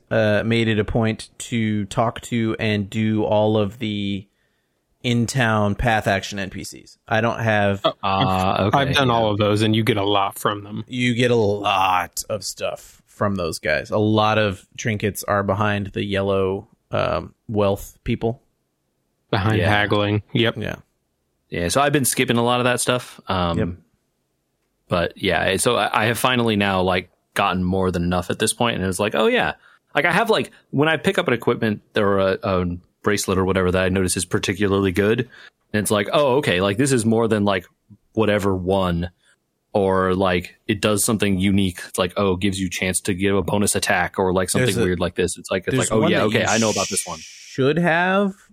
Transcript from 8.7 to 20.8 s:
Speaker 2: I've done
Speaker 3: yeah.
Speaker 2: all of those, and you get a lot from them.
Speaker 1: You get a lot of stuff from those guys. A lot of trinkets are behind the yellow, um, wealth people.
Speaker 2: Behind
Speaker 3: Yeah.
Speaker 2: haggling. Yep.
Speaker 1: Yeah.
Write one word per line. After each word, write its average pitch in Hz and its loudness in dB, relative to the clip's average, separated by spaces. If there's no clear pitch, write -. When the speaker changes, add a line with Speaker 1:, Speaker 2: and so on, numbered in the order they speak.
Speaker 2:
I've 139 0
done 139 4
Speaker 3:
yeah. 117 2
Speaker 2:
all 113 2
of 101 0
those, 104 2
and 110 2
you 113 2
get 110 2
a 98 0
lot 98 0
from 104 -2
them. 107 -10
Speaker 1:
You 123 0
get 120 2
a 120 4
lot 98 0
of 104 -6
stuff - -10
from 101 -4
those 85 -4
guys. 73 -2
A 98 0
lot 107 2
of 101 -2
trinkets 107 -4
are 101 0
behind 101 -2
the 104 -4
yellow, 98 -2
um, 85 -4
wealth 104 -2
people. 117 -4
Speaker 2:
Behind 107 0
Speaker 3:
Yeah. 85 2
Speaker 2:
haggling. 104 2
Yep. 117 0
Speaker 1:
Yeah. - -8